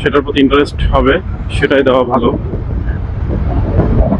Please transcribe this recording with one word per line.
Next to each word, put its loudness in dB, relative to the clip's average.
সেটার 0
প্রতি -2
ইন্টারেস্ট 2
হবে, 2
সেটাই 2
দেওয়া 4
ভালো। 0